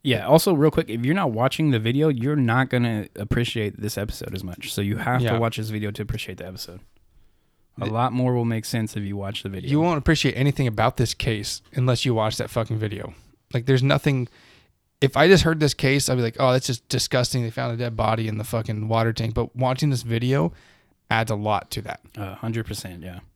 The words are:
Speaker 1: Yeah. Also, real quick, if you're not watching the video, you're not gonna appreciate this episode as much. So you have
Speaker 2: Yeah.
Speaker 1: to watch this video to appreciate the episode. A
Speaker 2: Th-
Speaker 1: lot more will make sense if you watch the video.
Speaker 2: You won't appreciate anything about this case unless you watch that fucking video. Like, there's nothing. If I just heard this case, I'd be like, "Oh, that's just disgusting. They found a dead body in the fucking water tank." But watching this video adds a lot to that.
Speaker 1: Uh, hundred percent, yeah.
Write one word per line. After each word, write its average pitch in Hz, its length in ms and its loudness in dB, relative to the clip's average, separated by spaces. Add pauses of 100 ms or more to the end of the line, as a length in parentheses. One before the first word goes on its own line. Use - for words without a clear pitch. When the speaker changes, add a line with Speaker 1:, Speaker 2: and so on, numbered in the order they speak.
Speaker 1:
Yeah. 113 240 0
Also, 165 280 6
real 147 160 6
quick, 160 180 0
if 117 160 -4
you're 147 100 2
not 180 160 0
watching 131 400 2
the 120 80 4
video, 131 300 2
you're 135 260 0
not 127 360 2
gonna 117 360 0 (100)
appreciate 104 640 -2
this 104 180 -4
episode - 360 -8
as 92 80 -8
much. - 300 -12
So - 80 -4
you 101 160 -2
have 127 240 0
Speaker 2:
Yeah. 117 140 0
Speaker 1:
to 117 40 0
watch 113 200 -2
this 110 100 -6
video 107 220 -4
to 104 120 -10
appreciate 104 360 -8
the 90 80 -12
episode. 92 340 -14 (960)
A 98 60 -8
Speaker 2:
Th- 104 100 -4
Speaker 1:
lot 120 220 0
more 127 200 2
will 120 120 0
make 113 180 -2
sense 110 320 -4
if 104 80 -6
you 101 120 -6
watch 98 260 -8
the 101 80 -8
video. 95 200 -8
Speaker 2:
You 147 100 4
won't 165 180 2
appreciate 147 340 2
anything 139 340 0
about 110 300 0
this 117 180 0
case - 460 -4 (140)
unless 127 320 2
you 120 80 2
watch 110 240 0
that 113 120 -4
fucking 110 280 -2
video. 104 340 -6 (420)
Like, 123 120 -2
there's 131 160 6
nothing. 135 460 2 (720)
If 135 160 2
I 160 100 8
just 185 160 10
heard 165 160 2
this 147 160 2
case, 139 340 2
I'd 131 60 2
be 123 80 2
like, 113 160 -2
"Oh, 131 140 4
that's 127 140 2
just - 220 -4
disgusting. 123 540 0
They 113 80 -4
found 123 220 -4
a 117 40 -6
dead 117 200 -4
body 110 320 0
in 107 100 -4
the 107 60 -6
fucking 110 440 -4
water 113 240 2
tank." 113 220 -4
But 117 220 -4
watching 131 340 0
this 120 120 0
video 123 500 0 (580)
adds 113 200 2
a 110 40 0
lot 104 380 -2
to 101 100 -8
that. - 180 -12 (160)
Speaker 1:
Uh, 98 200 -10
hundred 113 300 -6
percent, 92 360 -10
yeah. 90 180 -14 (160)